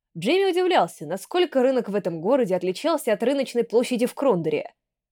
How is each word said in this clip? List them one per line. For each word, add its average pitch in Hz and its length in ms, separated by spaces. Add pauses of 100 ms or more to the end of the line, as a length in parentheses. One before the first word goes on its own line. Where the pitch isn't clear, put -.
(180)
Джимми 359 340
удивлялся, 330 540
насколько 262 560
рынок 247 260
в 196 80
этом 180 240
городе 196 380
отличался 240 560
от 208 100
рыночной 247 400
площади 240 420
в 233 80
Крондоре. 165 600 (380)